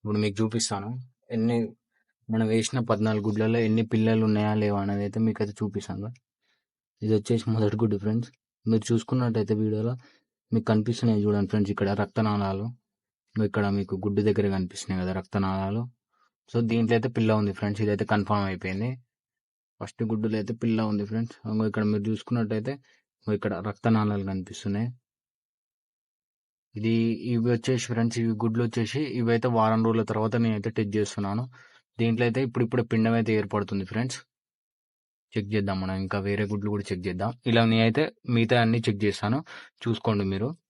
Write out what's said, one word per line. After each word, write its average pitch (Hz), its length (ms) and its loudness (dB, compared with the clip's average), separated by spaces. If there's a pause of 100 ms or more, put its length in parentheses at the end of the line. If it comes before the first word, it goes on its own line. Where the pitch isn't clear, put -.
ఇప్పుడు 107 200 0
మీకు 101 160 0
చూపిస్తాను 110 500 -2 (460)
ఎన్ని 117 220 2 (720)
మనం 113 220 2
వేసిన 113 380 0
పద్నాలుగు 107 380 2
గుడ్లలో 110 400 2
ఎన్ని 110 260 2
పిల్లలు 110 360 4
ఉన్నాయా 107 220 2 (120)
లేవా 101 220 2
అనేది 101 220 -2
అయితే 110 200 -2
మీకైతే 104 340 -2
చూపిస్తాను. 101 500 -6 (880)
ఇది 107 180 2
వచ్చేసి 113 360 0
మొదటి 110 280 2
గుడ్డు 104 200 2
ఫ్రెండ్స్. 110 260 0 (360)
మీరు 113 260 2
చూసుకున్నట్టయితే 113 720 0
వీడియోలో 107 320 0 (560)
మీకు 113 220 0
కనిపిస్తున్నాయి 110 520 2
చూడండి 101 280 2
ఫ్రెండ్స్, 101 220 2
ఇక్కడ 101 140 0 (140)
రక్తనాళాలు, 101 640 -2 (680)
ఇక్కడ 107 300 0 (140)
మీకు 98 160 -4 (100)
గుడ్డు 104 240 2
దగ్గర 101 160 2 (120)
కనిపిస్తున్నాయి 92 460 -4
కదా 92 180 -2
రక్తనాళాలు. 98 640 -2 (680)
So 120 60 -2 (140)
దీంట్లో 117 280 4
అయితే 120 180 -2
పిల్ల 113 140 4 (100)
ఉంది 101 180 0
ఫ్రెండ్స్, 104 280 -2
ఇదైతే 104 260 0
కన్ఫర్మ్ 101 400 2
అయిపోయింది. 95 380 -4 (920)
ఫస్ట్ - 280 -10
గుడ్డులో 110 280 -2
అయితే 107 240 -4
పిల్ల 113 300 2
ఉంది 104 180 -2
ఫ్రెండ్స్. 113 240 -4 (160)
ఇంకో 110 200 0
ఇక్కడ 107 200 -2
మీరు 104 160 0
చూసుకున్నట్టయితే 110 680 -2 (440)
ఇంకో - 200 -2
ఇక్కడ 101 160 -2 (140)
రక్తనాళాలు 104 640 0
కనిపిస్తున్నాయి. 101 580 -4 (1900)
ఇది, 113 180 0 (400)
ఇవి 117 220 2
వచ్చేసి 120 360 -2
ఫ్రెండ్స్, 113 300 0
ఇవి 113 120 0 (100)
గుడ్లు 117 240 0
వచ్చేసి 117 340 -2 (180)
ఇవైతే 117 280 2 (100)
వారం 110 300 4
రోజుల 113 240 2
తర్వాత 110 220 0 (120)
నేనైతే 110 320 -2
టెస్ట్ 104 200 -2
చేస్తున్నాను. 104 460 -2 (560)
దీంట్లో 117 280 2
అయితే 117 200 0
ఇప్పుడిప్పుడే 117 440 0
పిండం 113 280 4
అయితే 113 200 0
ఏర్పడుతుంది 101 540 -2
ఫ్రెండ్స్. 127 260 -4 (1120)
చెక్ 101 220 -4
చేద్దాం 98 280 0
మనం, 92 200 -4
ఇంకా 98 140 -4 (100)
వేరే 101 240 0
గుడ్లు 104 240 -2
కూడా 101 160 -2
చెక్ 90 160 -4
చేద్దాం. 95 240 -2 (180)
ఇలా 117 220 6
నేనైతే 113 340 4 (300)
మిగతా 117 300 4
అన్ని 113 220 2
చెక్ 101 200 0
చేస్తాను, 107 320 0 (460)
చూసుకోండి 104 400 0 (100)
మీరు. 113 140 -2 (200)